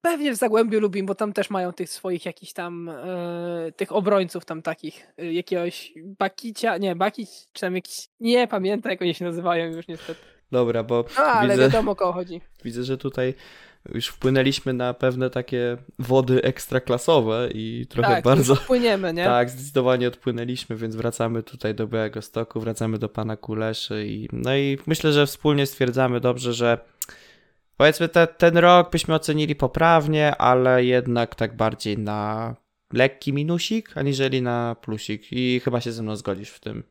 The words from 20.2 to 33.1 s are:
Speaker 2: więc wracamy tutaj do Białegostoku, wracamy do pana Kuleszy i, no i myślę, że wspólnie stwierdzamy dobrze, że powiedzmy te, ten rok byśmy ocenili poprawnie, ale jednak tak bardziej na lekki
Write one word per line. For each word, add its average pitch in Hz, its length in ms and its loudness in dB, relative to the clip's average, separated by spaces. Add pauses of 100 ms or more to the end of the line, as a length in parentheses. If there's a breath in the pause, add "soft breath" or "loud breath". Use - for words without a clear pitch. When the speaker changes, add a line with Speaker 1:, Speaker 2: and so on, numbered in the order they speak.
Speaker 2:
więc 113 200 -8
wracamy 113 480 -2
tutaj 107 320 -6
do 110 120 -4
Białegostoku, 113 720 -6
wracamy 110 380 -4
do 110 120 -4
pana 110 280 -6
Kuleszy 110 680 -6
i, 107 260 -8
no 123 220 -2
i 139 220 0 (100)
myślę, 156 260 2
że 147 120 6
wspólnie 143 400 0
stwierdzamy 127 540 0
dobrze, 123 340 0
że 117 240 2 (1000 loud breath)
powiedzmy 156 320 4
te, 170 180 6
ten 170 300 4
rok 175 340 8
byśmy 160 240 0
ocenili 151 400 0
poprawnie, 151 800 2
ale 127 500 4
jednak 123 500 0
tak 113 200 -4
bardziej 110 420 -2
na 107 580 -4 (380)
lekki 139 400 2